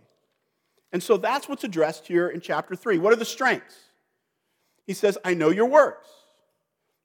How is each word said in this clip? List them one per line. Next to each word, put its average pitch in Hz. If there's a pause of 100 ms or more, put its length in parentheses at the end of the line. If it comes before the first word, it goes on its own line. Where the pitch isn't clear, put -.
(920)
And 180
so 208
that's 233
what's 269
addressed 160
here 175
in 160
chapter 160
three. 202
What 190
are 240
the 226
strengths? - (1120)
He 196
says, 202
"I 185
know 160
your 208
works." 277 (960)